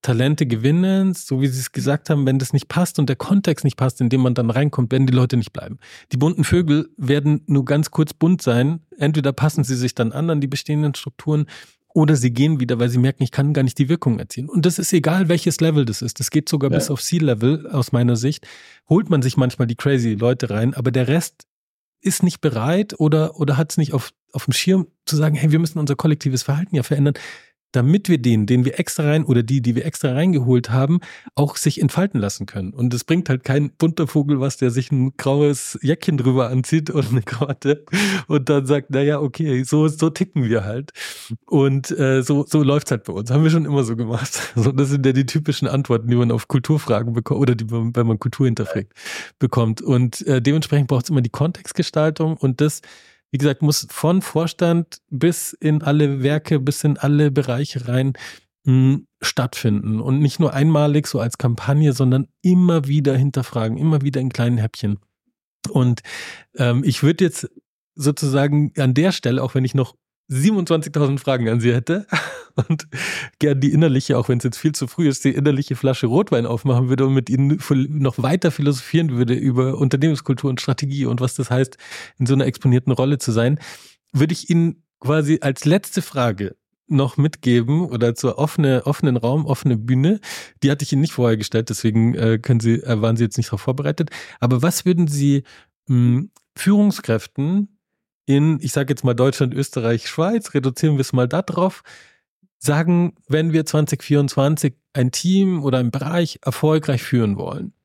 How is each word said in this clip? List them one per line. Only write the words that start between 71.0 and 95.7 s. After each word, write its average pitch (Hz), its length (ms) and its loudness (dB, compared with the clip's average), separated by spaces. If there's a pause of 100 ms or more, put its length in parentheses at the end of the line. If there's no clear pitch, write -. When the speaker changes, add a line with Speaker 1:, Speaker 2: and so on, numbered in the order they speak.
Speaker 1:
Fragen 123 280 0
an 117 100 2
Sie 120 140 2
hätte 165 340 -2 (260)
<laughs> - 360 -6
und 160 180 -2 (520)
gern 143 240 2
die 143 100 2
innerliche, 143 460 2
auch 120 100 -2
wenn's 123 160 0
jetzt 123 140 -4
viel 156 140 0
zu 139 140 -6
früh 160 220 0
ist, 131 160 -2
die 139 60 4
innerliche 143 440 0
Flasche 131 320 0
Rotwein 123 380 2
aufmachen 123 460 0
würde 131 160 2
und 135 80 2
mit 131 160 0
Ihnen 139 300 2
phil-, 135 280 0
noch 135 340 -2
weiter 165 280 0
philosophieren 143 640 -2
würde 120 200 0
über 131 460 0
Unternehmenskultur 139 720 0
und 127 100 -6
Strategie 139 460 -4
und 123 160 -2
was 123 120 -2
das 131 160 -6
heißt, 127 280 -2 (400)
in 127 80 0
so 135 80 2
einer 135 100 2
exponierten 127 480 0
Rolle 131 240 0
zu 123 160 -4
sein, 120 260 2 (540)
würde 156 220 2
ich - 160 -10
Ihnen 165 320 0 (180)
quasi 151 400 2
als 135 240 -2
letzte 185 380 0
Frage 107 540 -4 (320)
noch 139 280 2
mitgeben 139 720 2
oder 117 280 0
zur - 220 -4
offene, 139 480 0
offenen 143 320 0
Raum, 135 300 -2
offene 131 320 0
Bühne. 131 420 0 (420)
Die 139 80 4
hatte 147 140 -2
ich - 80 -6
Ihnen 139 80 2
nicht 160 140 -2
vorher 117 240 2
gestellt, 113 320 -4
deswegen, 113 440 0
äh, 113 240 0
können 117 220 0
Sie, 113 220 2
äh, 113 180 -2
waren 113 160 2
Sie 117 80 2
jetzt 110 140 -4
nicht 117 100 -4
darauf 101 140 -6
vorbereitet. 143 480 -4 (300)
Aber 123 200 2
was 175 240 0
würden 175 240 2
Sie, 143 340 2 (440)